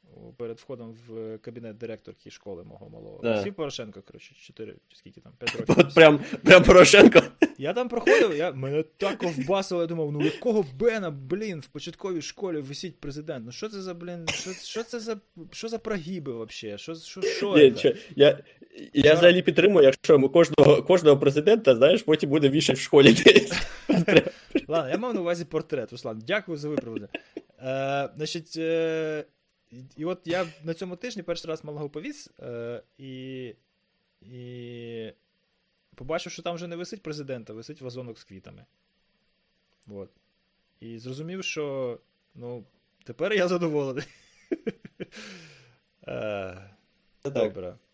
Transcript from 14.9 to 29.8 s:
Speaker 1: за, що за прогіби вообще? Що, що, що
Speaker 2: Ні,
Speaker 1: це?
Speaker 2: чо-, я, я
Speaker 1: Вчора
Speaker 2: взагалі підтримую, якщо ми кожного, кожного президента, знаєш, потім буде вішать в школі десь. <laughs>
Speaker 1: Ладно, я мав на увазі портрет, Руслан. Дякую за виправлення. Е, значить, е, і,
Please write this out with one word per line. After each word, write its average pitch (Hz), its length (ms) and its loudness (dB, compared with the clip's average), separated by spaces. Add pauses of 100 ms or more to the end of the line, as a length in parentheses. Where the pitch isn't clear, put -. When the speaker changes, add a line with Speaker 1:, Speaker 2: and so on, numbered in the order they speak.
Speaker 1:
за, 220 180 -10 (340)
що - 180 -14
за 226 100 -10
прогіби 170 540 -10
вообще? 110 440 -12
Що, 165 180 -14
що, 185 260 -16
що - 360 0
Speaker 2:
Ні, 139 140 10
Speaker 1:
це? 117 80 -10
Speaker 2:
чо-, 131 200 0 (160)
я, - 240 4 (540)
я 143 80 0
Speaker 1:
Вчора 151 140 6
Speaker 2:
взагалі 175 260 6
підтримую, 165 440 4
якщо 135 340 6
ми 135 100 2
кожного, 147 540 6
кожного 156 360 4
президента, 151 560 2
знаєш, 147 280 4
потім 151 260 0
буде 143 200 2
вішать 143 280 0
в - 40 -8
школі 139 320 8
десь. - 400 6 (340)
<laughs> 185 460 2 (340)
Speaker 1:
Ладно, 147 220 -4
я 170 80 -4
мав 240 160 -6
на 196 80 -6
увазі 170 240 -6
портрет, 139 460 -8
Руслан. 113 360 -14
Дякую 185 300 -6
за 147 120 -10
виправлення. 113 380 -8 (540)
Е, 135 540 -6
значить, 156 420 -12
е, 160 680 -4 (460)
і, 120 60 -20 (200)